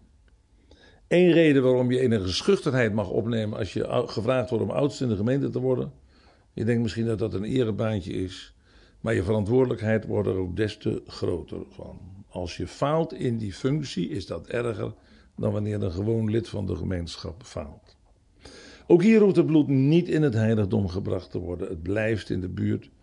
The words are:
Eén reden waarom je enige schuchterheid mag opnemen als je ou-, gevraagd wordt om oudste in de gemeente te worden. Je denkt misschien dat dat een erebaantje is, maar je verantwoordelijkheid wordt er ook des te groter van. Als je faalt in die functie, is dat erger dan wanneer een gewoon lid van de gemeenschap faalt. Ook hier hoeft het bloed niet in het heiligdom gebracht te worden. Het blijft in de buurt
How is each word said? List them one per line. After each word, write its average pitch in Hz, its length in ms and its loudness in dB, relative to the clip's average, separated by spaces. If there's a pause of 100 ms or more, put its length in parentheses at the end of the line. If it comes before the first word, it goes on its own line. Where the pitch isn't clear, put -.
(1120)
Eén 175 220 6
reden 156 300 6
waarom 127 280 4
je 127 100 2
enige 113 280 2
schuchterheid 127 640 2
mag 104 140 -2
opnemen 110 500 -2
als 110 140 -4
je - 140 -2
ou-, 123 220 -2
gevraagd 120 420 -2
wordt 107 140 0
om 101 60 -4
oudste 135 340 -2
in 120 60 0
de 107 60 0
gemeente 127 340 0
te 123 100 -4
worden. 131 320 -2 (600)
Je - 120 -4
denkt 117 180 2
misschien 113 240 -2
dat 113 120 -2
dat 107 160 -2
een 98 100 -4
erebaantje 110 680 -2
is, 95 420 -8 (460)
maar 113 140 -2
je 101 80 0
verantwoordelijkheid 110 840 0
wordt 104 220 0
er 98 80 0
ook 90 200 -4
des 107 200 -2
te - 300 -4
groter 90 520 -6 (100)
van. - 320 -16 (280)
Als 90 280 -8
je 87 100 -6
faalt 160 460 -2
in 127 260 -4
die 104 140 -6
functie, 147 560 -4
is - 180 -8
dat 85 200 -10
erger 117 480 -4 (420)
dan 110 160 -2
wanneer 104 300 -2
een 95 100 -2
gewoon 110 380 0
lid 110 180 -2
van 101 180 -6
de 92 100 -4
gemeenschap 87 680 -8
faalt. - 540 -14 (920)
Ook 170 160 8
hier 220 180 8
hoeft 196 160 6
het 165 100 4
bloed 147 220 4
niet 143 400 4
in 156 140 0
het 135 120 2
heiligdom 107 540 2
gebracht 95 420 -6
te - 80 -6
worden. 87 300 -6
Het 80 140 -10
blijft 107 480 -2
in 101 100 -2
de 92 80 -6
buurt 104 420 -4 (120)